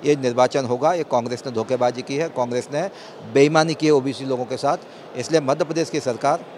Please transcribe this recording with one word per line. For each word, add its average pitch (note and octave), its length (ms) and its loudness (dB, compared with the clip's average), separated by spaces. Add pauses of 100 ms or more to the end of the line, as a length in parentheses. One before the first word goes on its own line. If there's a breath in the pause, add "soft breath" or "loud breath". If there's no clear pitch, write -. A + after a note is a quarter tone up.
ये D3 100 4
निर्वाचन B2+ 500 2
होगा। B2 280 2
ये E3 100 -2
कांग्रेस A#2+ 420 -2
ने C3+ 60 -8
धोखेबाजी B2 500 0
की C#3 140 -6
है, E3 140 -2
कांग्रेस B2 440 -4
ने E3+ 160 -2 (440 loud breath)
बेईमानी D#3 400 6
की D3+ 120 -2
है D3+ 60 6
ओबीसी C3+ 340 0
लोगों B2+ 200 -4
के B2 120 -8
साथ, D3 200 0 (380 loud breath)
इसलिए D3+ 260 0
मध्य D#3 240 0
प्रदेश D#3 240 -4
की D#3 100 -2
सरकार C#3 460 -2 (120)